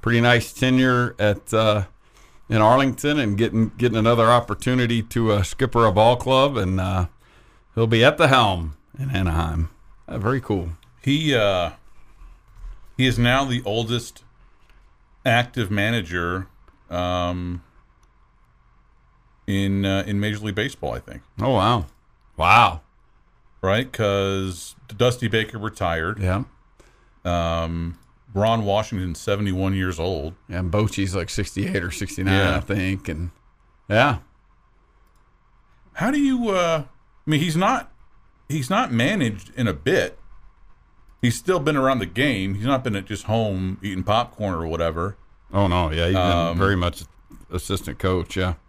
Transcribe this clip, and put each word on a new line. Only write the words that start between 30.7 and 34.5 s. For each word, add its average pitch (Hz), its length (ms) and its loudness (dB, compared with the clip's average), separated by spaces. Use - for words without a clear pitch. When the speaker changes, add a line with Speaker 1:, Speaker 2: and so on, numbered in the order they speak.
Speaker 1:
Bochy's, 98 460 0
like, 85 140 -4
sixty-eight 98 520 -4
or 87 80 -6
sixty-nine, 95 420 -4
Speaker 2:
Yeah. 95 240 2
Speaker 1:
I - 40 -2
think. 95 480 -4
And, 85 220 -6
yeah. 113 300 4